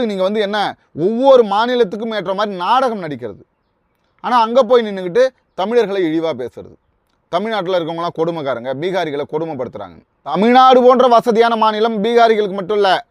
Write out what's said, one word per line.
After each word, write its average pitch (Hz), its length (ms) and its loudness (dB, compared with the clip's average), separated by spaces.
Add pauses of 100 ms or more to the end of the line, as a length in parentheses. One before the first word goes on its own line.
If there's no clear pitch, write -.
நீங்க 196 180 -4
வந்து 214 160 -2
என்ன, 208 180 -4 (420)
ஒவ்வொரு 240 440 4
மாநிலத்துக்கும் 220 720 -2
ஏற்ற 196 180 -4
மாதிரி 202 220 -4
நாடகம் 220 480 -2
நடிக்கிறது. 120 380 -12 (800)
ஆனா 240 180 0
அங்க 240 220 2
போய் 233 240 2
நின்னுக்கிட்டு 190 360 -2 (300)
தமிழர்களை 196 500 -2
இழிவா 160 340 -2
பேசுறது, 110 360 -14 (580)
தமிழ்நாட்டுல 190 480 -2
இருக்கவங்களாம் 165 380 -8
கொடுமைக்காரங்க, 139 560 -4
பீகாரிகளை 156 580 -4
கொடுமைப்படுத்துறாங்க. 120 680 -10 (260)
தமிழ்நாடு 247 580 4
போன்ற 254 260 6
வசதியான 233 480 2
மாநிலம் 220 480 -2
பீகாரிகளுக்கு 226 560 2
மட்டும் 196 160 -4
இல்ல, 190 360 0